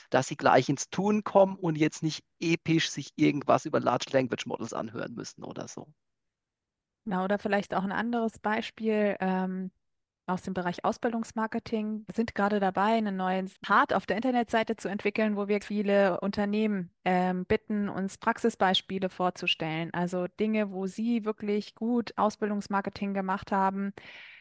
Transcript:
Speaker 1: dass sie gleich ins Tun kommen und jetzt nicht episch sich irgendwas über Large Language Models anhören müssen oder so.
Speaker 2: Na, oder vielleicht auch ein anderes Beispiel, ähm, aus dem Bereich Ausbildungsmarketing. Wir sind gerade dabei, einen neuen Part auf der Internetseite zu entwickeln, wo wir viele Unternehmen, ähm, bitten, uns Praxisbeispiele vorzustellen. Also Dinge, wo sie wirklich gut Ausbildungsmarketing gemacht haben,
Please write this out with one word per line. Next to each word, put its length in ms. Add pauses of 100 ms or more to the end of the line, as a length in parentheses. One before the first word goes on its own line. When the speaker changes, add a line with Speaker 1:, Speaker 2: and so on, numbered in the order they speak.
(100)
Speaker 1:
dass 180
sie 80
gleich 320
ins 220
Tun 340
kommen 320
und 220
jetzt 240
nicht 220 (160)
episch 500
sich 260
irgendwas 500
über 140
Large 320
Language 340
Models 280
anhören 400
müssen 300
oder 240
so. 240 (1120)
Speaker 2:
Na, 200
oder 140
vielleicht 360
auch 100
ein 80
anderes 460
Beispiel, 840
ähm, 500 (560)
aus 160
dem 120
Bereich 300
Ausbildungsmarketing. 1200
Wir 80
sind 220
gerade 240
dabei, 340
einen 220
neuen 340 (120)
Part 320
auf 120
der 100
Internetseite 600
zu 120
entwickeln, 480
wo 120
wir 140
viele 580
Unternehmen, 720 (120)
ähm, 420
bitten, 440
uns 280
Praxisbeispiele 920
vorzustellen. 840
Also 340
Dinge, 440
wo 140
sie 400
wirklich 480
gut 420
Ausbildungsmarketing 1000
gemacht 380
haben, 400 (480)